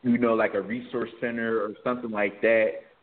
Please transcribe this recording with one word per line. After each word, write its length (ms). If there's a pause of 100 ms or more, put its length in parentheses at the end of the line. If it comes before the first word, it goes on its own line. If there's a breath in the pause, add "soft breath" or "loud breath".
you 140
know, 160
like, 220
a 60
resource 480 (120)
center 400
or 100 (140)
something 260
like 300
that 400 (220)